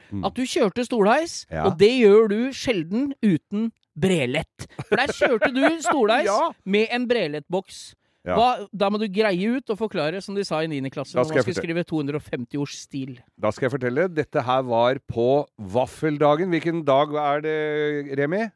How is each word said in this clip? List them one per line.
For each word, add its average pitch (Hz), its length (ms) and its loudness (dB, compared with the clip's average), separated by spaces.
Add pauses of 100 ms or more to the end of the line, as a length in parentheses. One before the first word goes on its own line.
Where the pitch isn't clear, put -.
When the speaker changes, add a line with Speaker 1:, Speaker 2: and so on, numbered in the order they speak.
(140)
Speaker 1:
Mm. 98 100 -6
Speaker 2:
at 190 120 -4
du 247 80 -4
kjørte 247 420 0
stolheis, 240 640 0
Speaker 1:
Ja. 156 160 -2
Speaker 2:
og 185 140 2
det 202 180 8
gjør 220 320 8
du 208 100 0 (140)
sjelden 226 600 -2 (100)
uten 214 480 0 (260)
brelett. 156 720 -2 (200)
For 208 80 0
der 254 120 2
kjørte 285 440 2
du 302 300 2
stolheis 277 440 2
Speaker 1:
<laughs> 202 40 0
Ja. 277 220 0 (120)
Speaker 2:
med 208 280 0
en 247 160 -2
brelettboks. 180 880 -4 (300)
Speaker 1:
Ja. 90 100 -2
Speaker 2:
Hva, 220 400 2
da 196 140 0
må 208 80 -2
du 214 100 -4
greie 196 300 0 (180)
ut - 140 -6
og 202 80 -4
forklare, 180 420 -4
som 196 140 -10
de 202 100 -4
sa 180 160 -4
i 160 60 -2
niende 139 240 -4
klasse, 139 240 -10
Speaker 1:
Da 123 80 0
Speaker 2:
når 131 60 2
Speaker 1:
skal - 20 -6
Speaker 2:
man 156 80 0
Speaker 1:
jeg 131 80 4
Speaker 2:
skulle 180 160 -4
Speaker 1:
fortelle. 165 140 -4
Speaker 2:
skrive 170 100 -2
to 165 140 -4
hundre 143 160 -4
og 147 80 -8
femti 139 340 -8
ords 143 240 -6
stil. 135 380 -12 (200)
Speaker 1:
Da 104 120 0
skal 135 180 -2
jeg 113 80 -6
fortelle. 127 380 0
Dette 147 260 -2
her 127 220 0
var 123 340 2 (100)
på 127 380 2 (160)
vaffeldagen. 147 880 0
Hvilken 165 340 -2
dag 143 300 2
er 147 280 -2
det, 151 760 -4
Remi? 151 220 0 (160)